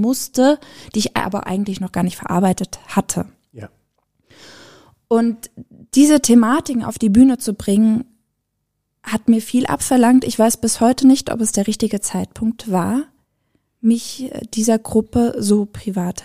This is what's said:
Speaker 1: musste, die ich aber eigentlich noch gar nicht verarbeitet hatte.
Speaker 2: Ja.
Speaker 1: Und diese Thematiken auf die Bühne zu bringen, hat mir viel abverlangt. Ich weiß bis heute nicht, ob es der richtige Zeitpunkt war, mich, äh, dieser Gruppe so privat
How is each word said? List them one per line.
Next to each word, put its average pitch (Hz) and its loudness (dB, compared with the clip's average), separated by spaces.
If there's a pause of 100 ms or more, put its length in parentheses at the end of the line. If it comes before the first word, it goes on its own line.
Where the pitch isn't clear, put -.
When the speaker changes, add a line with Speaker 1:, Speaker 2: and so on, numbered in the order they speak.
Speaker 1:
musste, 262 0 (340)
die 214 -2
ich - -4
aber 196 -6
eigentlich 190 -6
noch 185 -8
gar 175 -2
nicht 180 -4
verarbeitet 180 -2
hatte. - -4 (280)
Speaker 2:
Ja. 107 -16 (1400)
Speaker 1:
Und 233 -2 (460)
diese 294 6
Thematiken 240 2
auf - -8
die 220 0
Bühne 247 6
zu - -6
bringen, 220 0 (1000)
hat - -4
mir 220 2
viel 247 -2
abverlangt. 254 2
Ich 240 -6
weiß 226 2
bis - -4
heute 254 4
nicht, 269 4
ob 233 -4
es 214 -4
der 202 -2
richtige 208 -4
Zeitpunkt 220 -6
war, 190 -2 (760)
mich, 233 -4
äh, - -12 (120)
dieser 220 0
Gruppe 226 -2
so 208 0
privat 190 -8